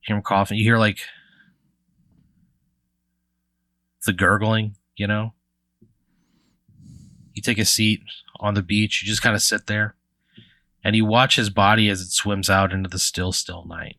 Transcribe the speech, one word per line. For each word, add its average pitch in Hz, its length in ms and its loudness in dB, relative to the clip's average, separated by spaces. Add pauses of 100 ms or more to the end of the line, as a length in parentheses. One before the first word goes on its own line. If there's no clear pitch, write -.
Hear 107 140 -4
him 104 60 -4
coughing. 101 360 0
You 110 60 2
hear, 113 140 6
like, 107 220 0 (3000)
the 110 60 0
gurgling, 104 640 0 (200)
you 104 100 -4
know? 107 260 -2 (2000)
You 104 80 -12
take 110 160 -2
a 110 60 2
seat 107 380 2 (380)
on 104 140 -2
the 101 80 0
beach. 104 400 -2
You 95 60 -8
just 107 140 -4
kinda 110 180 2
sit - 260 -2
there. 107 280 -2 (920)
And 104 120 2
you 110 80 4
watch 120 320 4
his 110 140 0
body 104 380 4
as 98 120 -2
it 92 100 -12
swims 101 400 -2
out 95 220 4
into 95 160 -4
the 95 100 -8
still, 92 340 -4
still 85 320 -8
night. 82 340 -14